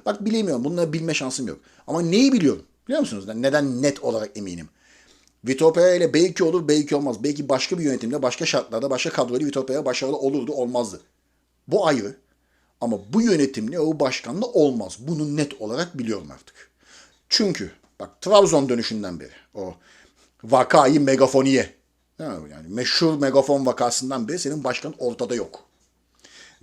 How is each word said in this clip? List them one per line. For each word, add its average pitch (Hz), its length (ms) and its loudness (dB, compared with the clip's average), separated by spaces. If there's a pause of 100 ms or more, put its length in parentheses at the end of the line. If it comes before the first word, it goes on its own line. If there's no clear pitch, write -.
Bak 208 180 -2
bilemiyorum. 202 400 0
Bunları 165 280 -2
bilme 160 220 -2
şansım 131 340 -4
yok. 78 100 -10 (280)
Ama 170 160 -2
neyi 220 300 4
biliyorum? 165 300 2 (240)
Biliyor 294 140 -2
musunuz? 101 340 -6
Neden 135 480 0
net 139 220 0
olarak 110 320 -4
eminim? 87 320 -10 (760)
Vitor 135 300 4
Pereira 175 200 6
ile 165 200 2
belki 175 300 2
olur, 160 240 0
belki 147 280 2
olmaz. 139 280 -2
Belki 143 240 -4
başka 170 300 -2
bir 165 60 -4
yönetimle, 131 380 -4
başka 127 240 -2
şartlarda, 123 440 -2
başka 135 200 -4
kadroyla 131 360 -2
Vitor 135 200 -4
Pereira 139 180 -4
başarılı 131 320 -2
olurdu, 135 360 -2
olmazdı. 120 480 -4 (680)
Bu 180 180 2
ayrı. 127 300 0 (640)
Ama 113 180 -2 (140)
bu 220 100 4
yönetimle, 147 580 0
o 156 200 0
başkanla 135 460 -2
olmaz. 139 540 2
Bunu 147 360 -4
net 147 240 -4
olarak 139 380 -6
biliyorum 104 360 -6
artık. - 360 -20 (580)
Çünkü 175 420 0 (300)
bak - 200 -16
Trabzon 170 480 4
dönüşünden 107 520 -4
beri 69 120 -20 (220)
o 101 200 -10 (720)
vakayı 135 560 6
megafoniye, 135 680 4 (480)
değil 156 120 -10
mi? 78 200 -12
Yani 78 180 -18
meşhur 127 500 0
megafon 139 480 4
vakasından 123 640 -2
beri 110 100 -4
senin 143 260 -6
başkan 139 340 -6
ortada 120 360 -4
yok. - 280 -8 (1000)